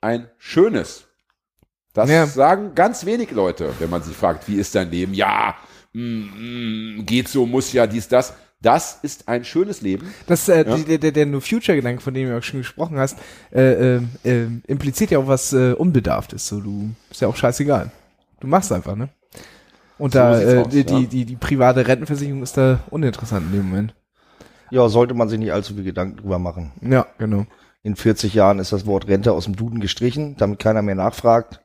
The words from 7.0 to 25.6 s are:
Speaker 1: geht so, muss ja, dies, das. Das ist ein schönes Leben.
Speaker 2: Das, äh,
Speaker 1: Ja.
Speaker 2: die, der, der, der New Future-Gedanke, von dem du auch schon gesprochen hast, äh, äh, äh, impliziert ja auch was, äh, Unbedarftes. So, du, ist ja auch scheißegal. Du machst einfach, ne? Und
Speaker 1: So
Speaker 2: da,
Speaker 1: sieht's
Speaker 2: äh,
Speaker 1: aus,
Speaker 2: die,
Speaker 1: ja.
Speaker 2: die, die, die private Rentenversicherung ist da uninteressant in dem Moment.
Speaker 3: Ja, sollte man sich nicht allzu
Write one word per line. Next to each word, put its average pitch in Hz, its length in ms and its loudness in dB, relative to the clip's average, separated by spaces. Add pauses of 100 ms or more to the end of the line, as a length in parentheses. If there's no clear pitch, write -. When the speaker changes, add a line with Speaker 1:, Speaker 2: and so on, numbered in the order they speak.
Speaker 1:
geht 120 220 0
so, 131 180 2
muss 131 260 -2
ja, 120 140 4
dies, 107 220 -6
das. 127 260 2 (280)
Das 131 400 2
ist - 260 -10
ein 120 160 -4
schönes 190 380 -4
Leben. 98 320 -6 (140)
Speaker 2:
Das, 175 200 0
äh, 165 160 6
Speaker 1:
Ja. 117 120 0
Speaker 2:
die, 156 80 -2
der, 160 140 0
der, 151 140 2
der 147 140 2
New 143 140 -4
Future-Gedanke, 131 600 -2
von 131 140 -8
dem 131 140 -4
du 120 100 -4
auch 120 60 -8
schon 135 160 -8
gesprochen 151 380 -8
hast, 135 200 -2 (340)
äh, 127 440 4
äh, 120 40 0 (240)
äh, 120 220 0 (220)
impliziert 139 420 -2
ja 160 80 4
auch 135 80 0
was, 135 260 0
äh, 127 200 4
Unbedarftes. 110 760 0
So, 104 140 -6
du, 101 300 -8 (200)
ist - 100 -10
ja 127 80 0
auch - 80 -2
scheißegal. 131 540 0 (500)
Du - 60 -12
machst 180 260 0
einfach, 92 240 -4
ne? 120 120 -8 (920)
Und 131 120 -2
Speaker 1:
So 131 40 6
Speaker 2:
da, 120 180 8
Speaker 1:
sieht's 113 160 6
Speaker 2:
äh, 123 60 6
Speaker 1:
aus, 117 100 2
Speaker 2:
die, 139 100 2
Speaker 1:
ja. 139 40 4
Speaker 2:
die, 131 240 2
die, 120 180 -4
die 123 120 -10
private 127 500 2
Rentenversicherung 139 560 -2
ist - 140 -8
da 131 240 4 (100)
uninteressant 113 560 -2
in 90 60 -4
dem 101 160 0
Moment. 101 260 -2 (800)
Speaker 3:
Ja, 123 160 4
sollte 120 260 2
man 117 140 0
sich 110 100 -4
nicht 110 140 -2
allzu 101 220 -4